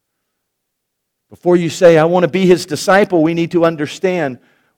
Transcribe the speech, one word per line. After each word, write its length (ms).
Before 260
you 140
say, 300
"I 60
wanna 220
be 200
his 180
disciple," 560
we 140
need 160
to 120
understand 760